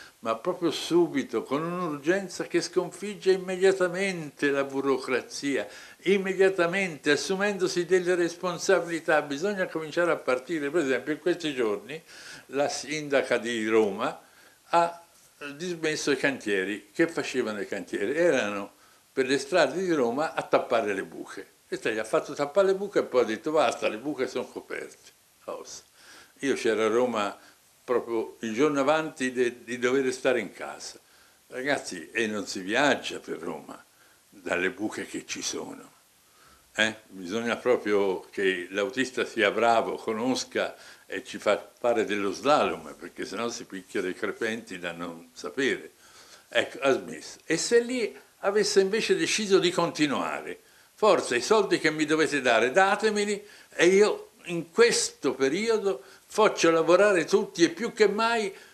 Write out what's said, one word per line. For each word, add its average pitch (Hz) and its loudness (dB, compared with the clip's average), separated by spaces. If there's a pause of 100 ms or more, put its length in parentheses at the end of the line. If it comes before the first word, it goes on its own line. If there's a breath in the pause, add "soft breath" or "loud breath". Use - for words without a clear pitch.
(200 loud breath)
ma 113 -2
proprio 175 -2
subito, 143 0
con 147 -4
un'urgenza 175 -4
che 170 -2
sconfigge 180 -2
immediatamente 185 0
la 139 2
burocrazia, 135 -2 (360 loud breath)
immediatamente 185 2
assumendosi 185 0
delle 180 2
responsabilità, 170 0
bisogna 170 -4
cominciare 160 0
a 139 0
partire. 143 -2
Per 160 2
esempio 131 -2
in 147 -6
questi 165 -2
giorni 117 -4 (460 loud breath)
la 135 0
sindaca 139 0
di 113 -2
Roma 110 2 (460 loud breath)
ha 170 2 (520)
dismesso 156 -2
i 131 4
cantieri. 104 -2
Che - 2
facevano 113 -4
i 92 -6
cantieri? 101 -4
Erano 110 0 (380 soft breath)
per 131 0
le 135 2
strade 160 2
di 180 0
Roma 143 0
a 151 -2
tappare 113 2
le 92 -4
buche. - -14 (160)
Questa 123 -4
gli 110 -2
ha 107 -2
fatto 151 -2
tappare 143 2
le 190 4
buche 190 -2
e 110 2
poi 123 2
ha 110 0
detto: 110 -4
"Basta, 156 2
le 107 -4
buche 127 -4
sono 120 -6
coperte." - -12 (320)
Cosa? - -12 (580 loud breath)
Io 135 0
c'ero 110 0
a 110 4
Roma 110 0 (480 loud breath)
proprio 113 -2
il 113 -6
giorno 143 2
avanti 143 0
de-, 120 -2
di 123 -8
dover 127 2
stare 127 0
in 90 -6
casa. - -12 (480 soft breath)
Ragazzi, 127 -6
e 113 0
non 107 -4
si 101 -8
viaggia 110 0
per - -10
Roma - -12 (440 soft breath)
dalle 90 -2
buche 95 -6
che - -12
ci 90 -10
sono. - -10 (840 soft breath)
Eh? 110 0 (140)
Bisogna 101 -4
proprio 104 2 (100)
che 92 0
l'autista 104 -2
sia 101 0
bravo, 107 2
conosca 110 -4 (300 loud breath)
e 95 -8
ci - -12
fa - 0
fare 113 2
dello 101 -2
slalom, 90 0
perché - -12
sennò 104 -6
si 104 -12
picchia 98 -8
dei 92 -4
crepenti 110 -6
da 87 -8
non 85 -12
sapere. 98 -4 (560 loud breath)
Ecco, - -2
ha 135 2
smesso. - -8
E 160 -2
se 233 2
lì 240 -4 (220 loud breath)
avesse 196 2
invece 196 2
deciso 185 2
di 170 2
continuare, 90 -2 (340 soft breath)
"Forza, 165 4
i 117 0
soldi 190 2
che 156 2
mi 156 -2
dovete 147 2
dare, 120 4
datemeli 208 2 (300 loud breath)
e 156 4
io 190 4 (180)
in 170 -6
questo 208 2
periodo 190 0 (240 loud breath)
faccio 196 4
lavorare 170 6
tutti 190 0
e 160 8
più 226 -6
che 208 6
mai 226 0 (220 loud breath)